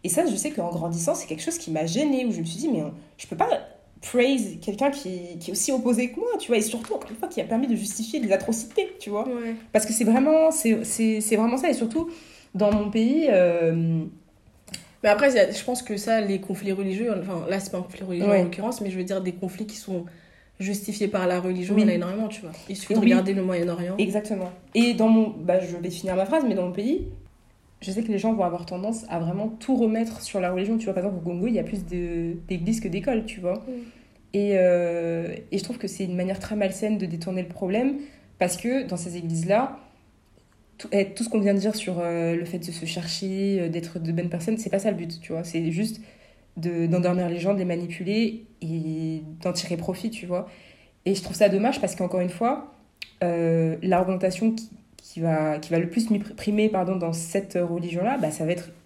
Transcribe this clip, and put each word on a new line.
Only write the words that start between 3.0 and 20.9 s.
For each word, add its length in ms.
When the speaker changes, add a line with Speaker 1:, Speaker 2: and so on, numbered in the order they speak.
Speaker 1:
je 80
peux 120
pas 100
praise 600
quelqu'un 300
qui, 480
qui 100
est 40
aussi 180
opposé 400
que 80
moi, 100
tu 100
vois, 80
et 40
surtout, 320
encore 160
une 80
fois, 120
qui 120
a 40
permis 200
de 100
justifier 440
des 120
atrocités, 580
tu 100
vois. 180
Speaker 2:
Ouais. 280
Speaker 1:
Parce 140
que 60
c'est 100
vraiment, 480
c'est, 320
c'est, 360
c'est 160
vraiment 220
ça, 120
et 40
surtout, 380
dans 180
mon 200
pays, 400
euh, 720
Speaker 2:
Mais 60
après, 200
c'est, 260
je 80
pense 200
que 120
ça, 260
les 180
conflits 320
religieux, 480
enfin, 300
là, 100
c'est 120
pas 60
un 60
conflit 200
religieux 240
Speaker 1:
Ouais. 140
Speaker 2:
en 40
l'occurrence, 360
mais 80
je 80
veux 60
dire, 180
des 100
conflits 360
qui 100
sont 280
justifiés 480